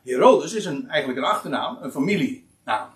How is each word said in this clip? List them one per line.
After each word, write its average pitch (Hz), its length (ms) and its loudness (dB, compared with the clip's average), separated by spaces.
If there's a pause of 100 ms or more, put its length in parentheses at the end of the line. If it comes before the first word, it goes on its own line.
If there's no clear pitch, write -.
Herodes 165 500 4
is 208 120 -4
een, 139 240 -8
eigenlijk 135 300 -2
een 165 120 0
achternaam, 151 500 -4
een 127 100 -10
familienaam. 131 1040 -2